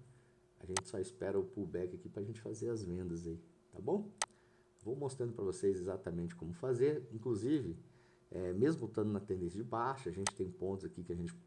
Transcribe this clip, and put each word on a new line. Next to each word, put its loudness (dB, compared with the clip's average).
a -12
gente -2
só -2
espera 2
o 4
pullback -2
aqui -10
pra -6
gente -6
fazer -4
as 0
vendas -2
aí, -4
tá -12
bom? 0
Vou 0
mostrando 0
pra -2
vocês 4
exatamente -2
como -6
fazer, 4
inclusive 2
É, -2
mesmo 6
estando 2
na 2
tendência 0
de -2
baixa, 0
a -4
gente -2
tem 0
pontos -2
aqui -6
que -6
a 0
gente -2